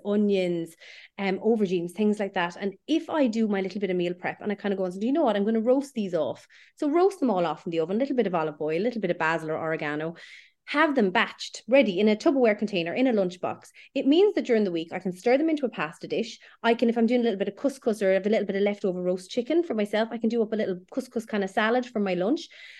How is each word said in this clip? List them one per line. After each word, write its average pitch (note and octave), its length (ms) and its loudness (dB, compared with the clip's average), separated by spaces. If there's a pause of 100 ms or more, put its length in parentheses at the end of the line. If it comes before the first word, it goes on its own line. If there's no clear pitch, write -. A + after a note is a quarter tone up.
onions, F#3 680 0 (420)
um, F#3+ 220 -2
aubergines, F#3 540 0
things G#3 260 0
like G3 160 -4
that. F3 260 -2
And G3 140 -4 (140)
if D#4+ 200 0
I D4 200 2
do A3 180 0
my G3+ 140 0
little F#3+ 200 -6
bit F#3+ 100 -2
of F3+ 60 0
meal F3+ 180 -2
prep E3 260 -8
and - 100 -6
I G3 60 -4
kind G3+ 160 -4
of F#3+ 60 -4
go, F#3 120 -4
"So F#3 80 -10
do G#3+ 80 -4
you C4 60 0
know D#4+ 100 2
what? A3 140 2
I'm G3+ 80 2
gonna A3+ 160 0
roast C4 340 0
these G3 180 -4
off." D3 320 -2 (300)
So D4+ 160 -2
roast F#4 300 2
them B3+ 100 2
all F3+ 160 2
off D#3 180 -4
in F3+ 60 -6
the E3 80 -2
oven, E3 180 0
a A3+ 40 0
little C#4 160 -2
bit A#3 100 2
of F3+ 80 -2
olive D#3 260 -2
oil, D#3 200 -2
a - 20 0
little A#3 180 -2
bit F3+ 120 -2
of - 60 -2
basil D#3+ 340 0
or D#3 60 -4
oregano, D#3+ 580 -4 (500)
have D4 280 2
them G#3 160 2
batched, - 560 -4
ready G#3+ 320 4
in G#3+ 100 6
a G#3+ 60 6
Tupperware A#3+ 420 4
container, E3+ 380 -2
in C4 140 2
a B3 40 2
lunchbox. - 580 -2 (260)
It C4 100 0
means F#4 300 6
that D4 80 0
during A3+ 180 2
the G3 80 0
week, E3 220 -6
I F3+ 80 -6
can F#3 120 -4
stir A#3+ 240 2
them D#4+ 140 2
into D4 160 -2
a - 20 -2
pasta E3 380 -8
dish. F3+ 320 -4 (240)
I A#3 120 4
can, A#3+ 140 2
if A#3 80 0
I'm A#3 100 2
doing B3 140 2
a A#3 40 0
little G3 140 0
bit G3 100 -2
of G3+ 80 -12
couscous B3+ 440 -2
or F#3+ 100 2
I F#3+ 40 4
have F#3+ 120 0
a - 20 0
little G#3 180 2
bit G3 80 -4
of G3 80 0
leftover G3+ 400 -2
roast F3+ 260 -2
chicken D#4 360 0
for D4+ 100 -6
myself, G#3+ 380 0
I A#3 60 -8
can A3+ 100 0
do A#3 120 0
up G#3+ 120 0
a A3 40 -4
little F#3+ 220 -2 (140)
couscous A#3+ 340 -6
kind G#3 160 -2
of F#3+ 80 -4
salad A#3 340 0
for A#3+ 140 -8
my G3 160 0
lunch. G#3+ 320 -2 (340)